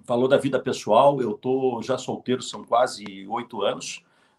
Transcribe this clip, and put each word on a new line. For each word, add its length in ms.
Falou 220
da 100
vida 220
pessoal, 600
eu 120
tô 480
já 160
solteiro, 460
são 200
quase 640
oito 360
anos, 400